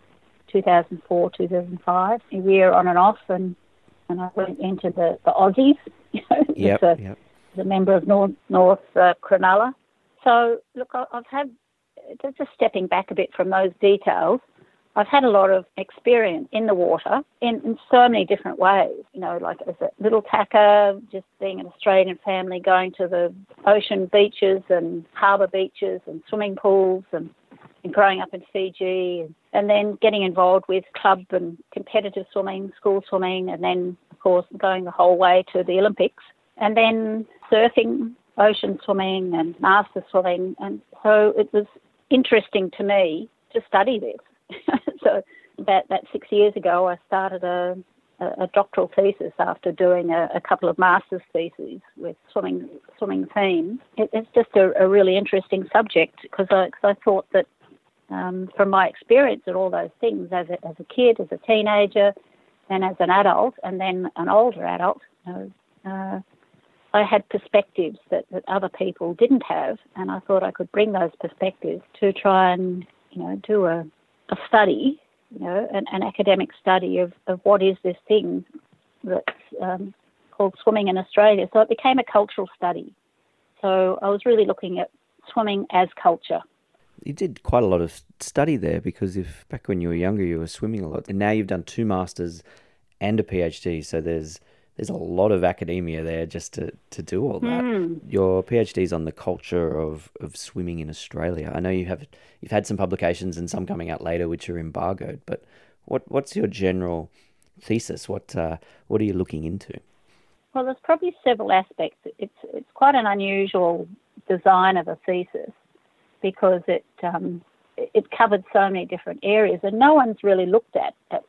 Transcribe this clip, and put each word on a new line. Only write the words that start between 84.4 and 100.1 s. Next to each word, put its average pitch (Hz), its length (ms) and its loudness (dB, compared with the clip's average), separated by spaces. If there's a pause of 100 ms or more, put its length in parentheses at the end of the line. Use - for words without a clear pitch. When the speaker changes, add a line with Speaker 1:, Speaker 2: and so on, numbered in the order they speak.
Speaker 1:
looking 185 360 -4
at 175 100 -8 (420)
swimming 208 400 -2
as 185 160 2 (120)
culture. 170 400 0 (640)
Speaker 2:
You 143 80 -10
did 147 300 -8
quite 123 200 2
a 107 40 2
lot 90 140 2
of 85 100 -4
s-, - 140 -20 (160)
study 147 360 -2
there, 82 240 -4
because 92 360 -6
if 87 320 -10
back - 200 -12
when 92 120 -2
you 85 80 -4
were 85 60 -4
younger 95 300 -2
you 85 140 -4
were 82 80 -6
swimming 107 360 -8
a 82 60 -8
lot, - 200 -10
and 98 100 -6
now 104 120 0
you've 107 180 -2
done 87 160 -6
two - 200 -6
masters 90 580 -6 (580)
and 107 200 -2
a 101 40 -4
P 90 180 -4
H 82 180 -6
D, 82 220 -6
so 82 180 -6
there's, 80 400 -8 (360)
there's - 140 -10
a 90 40 -8
lot 87 380 -2
of 90 100 0
academia 85 600 -4
there 82 240 -6
just - 280 -14
to, 78 160 -10 (200)
to - 120 -16
do 95 220 -6
all 101 160 -6
that. 247 240 -4
Speaker 1:
Mm. 175 440 -6
Speaker 2:
Your 92 340 0
P - 140 -4
H 110 160 0
D 95 100 -2
is 87 100 -4
on 82 120 -6
the 78 80 -8
culture 85 640 -6
of, 78 340 -8 (100)